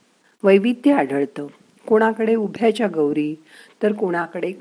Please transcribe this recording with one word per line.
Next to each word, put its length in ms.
वैविध्य 500
आढळतं. 540
कोणाकडे 480
उभ्याच्या 580
गौरी, 420
तर 100
कोणाकडे 680